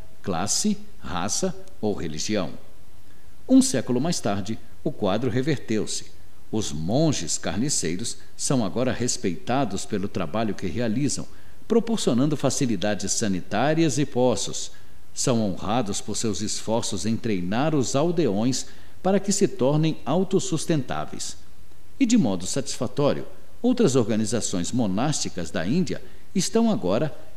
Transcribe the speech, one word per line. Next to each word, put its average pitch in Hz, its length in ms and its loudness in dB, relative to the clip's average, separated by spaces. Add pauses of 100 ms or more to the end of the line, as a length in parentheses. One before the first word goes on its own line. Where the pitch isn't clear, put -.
(220)
classe, 104 560 0 (200)
raça 107 560 -2 (240)
ou 107 140 0
religião. 85 600 -2 (920)
Um 262 140 8
século 123 400 2
mais 165 180 0
tarde, 101 400 -2 (260)
o 156 80 -2
quadro 110 380 0
reverteu-se. 117 840 -2 (400)
Os 107 180 0
monges 85 680 0
carniceiros 98 800 -2 (180)
são 131 260 2
agora 110 300 0
respeitados 107 920 -2
pelo 98 200 -2
trabalho 101 480 0
que 98 120 -4
realizam, 113 600 0 (400)
proporcionando 156 720 2
facilidades 104 760 0
sanitárias 117 840 2
e 147 80 2
poços. 120 680 0 (420)
São 120 260 2
honrados 101 640 0
por 107 140 -4
seus 101 260 -2
esforços 107 640 -2
em 113 100 2
treinar 107 580 0
os 131 220 2
aldeões 135 720 2 (360)
para 196 160 4
que 202 140 0
se 196 160 4
tornem 151 560 2
autossustentáveis. 156 1300 0 (600)
E, 277 60 4
de 233 140 6
modo 95 280 2
satisfatório, 123 800 0 (360)
outras 214 340 4
organizações 107 760 0
monásticas 107 800 0
da 85 160 0
Índia 127 360 0 (320)
estão 226 360 2
agora 120 460 0 (200)